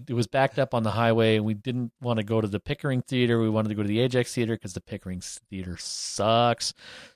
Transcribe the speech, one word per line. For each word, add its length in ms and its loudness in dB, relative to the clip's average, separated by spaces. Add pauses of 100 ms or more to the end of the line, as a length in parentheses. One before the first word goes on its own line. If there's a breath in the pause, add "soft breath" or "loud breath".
it 60 -6
was 140 0
backed 320 0
up 140 -2
on 100 0
the 80 0
highway, 460 4
and 80 0
we 80 0
didn't 380 -6 (100)
wanna 220 -2
go 180 2
to 60 0
the 120 -2
Pickering 440 -2
Theater. 360 2
We 100 2
wanted 200 2
to 60 -4
go 80 -2
to 40 -2
the 120 2
Ajax 340 0
Theater 240 -2
'cause 160 -14
the 80 -10
Pickering 380 -10
s-, 200 -14 (100)
Theater 280 -8
sucks. 960 0 (420 loud breath)